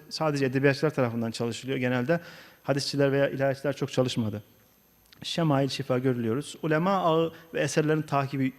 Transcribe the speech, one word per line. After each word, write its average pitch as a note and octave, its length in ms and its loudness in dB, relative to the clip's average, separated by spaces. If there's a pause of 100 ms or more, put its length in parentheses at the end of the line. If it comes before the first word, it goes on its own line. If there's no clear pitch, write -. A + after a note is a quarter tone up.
sadece D3 360 -2
edebiyatçılar C3+ 500 2
tarafından A#2 360 -2
çalışılıyor. A#2+ 480 -4
Genelde B2+ 420 0 (420)
hadisçiler C#3 500 0
veya C#3 160 4
ilahiyatçılar C3+ 440 -2
çok C3 200 -4
çalışmadı. A2+ 500 0 (800)
Şemail C#3 460 0
Şifa B2+ 300 -2
görülüyoruz. B2 640 0
Ulema D#3+ 280 2
ağı E3 420 2 (220)
ve - 60 -2
eserlerin D3+ 420 0
takibi C3+ 560 0